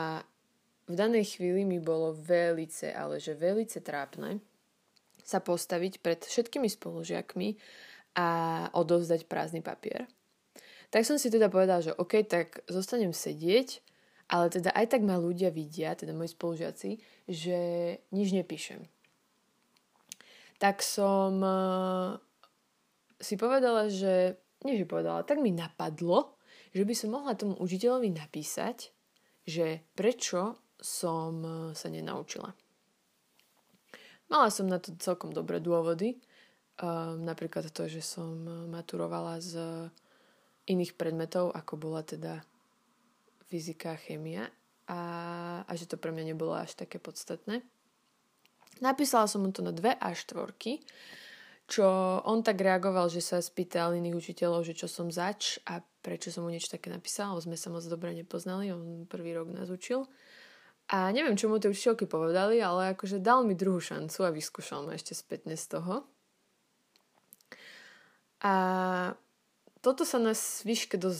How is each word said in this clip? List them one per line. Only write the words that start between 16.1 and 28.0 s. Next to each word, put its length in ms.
moji 240
spolužiaci, 540
že 340
nič 240
nepíšem. 480
Tak 240
som, 560
eh, 720
si 240
povedala, 480
že, 480
nie 80
že 80
povedala, 400
tak 160
mi 100
napadlo, 840
že 80
by 100
som 220
mohla 160
tomu 240
učiteľovi 560